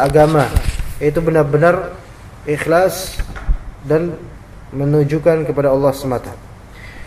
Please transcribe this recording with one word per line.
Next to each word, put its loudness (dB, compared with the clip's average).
agama, 4
yaitu 0
benar-benar 2
ikhlas 0
dan 0
menunjukkan 2
kepada 0
Allah 2
semata. -6